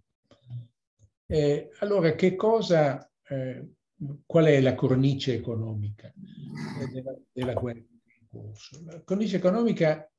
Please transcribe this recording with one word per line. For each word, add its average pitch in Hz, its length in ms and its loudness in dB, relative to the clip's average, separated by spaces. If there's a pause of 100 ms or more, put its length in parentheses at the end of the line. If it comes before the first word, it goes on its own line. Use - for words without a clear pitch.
(1300)
Eh, 147 440 0 (100)
allora, 190 360 2
che 185 200 2
cosa, 170 720 2 (200)
eh, 131 380 -8 (580)
qual 165 200 4
è 143 160 6
la 127 140 4
cornice 135 580 2
economica, 110 760 -6
eh, - 840 -10
della, 131 260 -10 (140)
della 127 220 -4
guerra 117 260 -4
in - 480 -20
corso? 113 580 -18
La - 160 -16
cornice 196 360 -2
economica 180 800 2